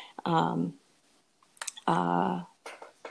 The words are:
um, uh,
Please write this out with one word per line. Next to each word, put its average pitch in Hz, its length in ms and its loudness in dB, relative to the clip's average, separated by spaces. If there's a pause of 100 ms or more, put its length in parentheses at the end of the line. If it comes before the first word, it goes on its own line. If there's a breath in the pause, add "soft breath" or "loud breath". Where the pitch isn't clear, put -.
(240 loud breath)
um, 170 500 2 (1120)
uh, 175 560 2 (680)